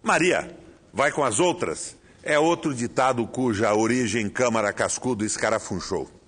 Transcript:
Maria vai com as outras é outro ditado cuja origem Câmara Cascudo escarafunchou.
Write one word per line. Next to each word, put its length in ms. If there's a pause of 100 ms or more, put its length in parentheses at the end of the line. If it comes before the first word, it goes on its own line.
Maria 540 (380)
vai 180
com 120
as 160
outras 580 (260)
é 140
outro 360
ditado 520
cuja 480
origem 560
Câmara 440
Cascudo 500
escarafunchou. 880 (180)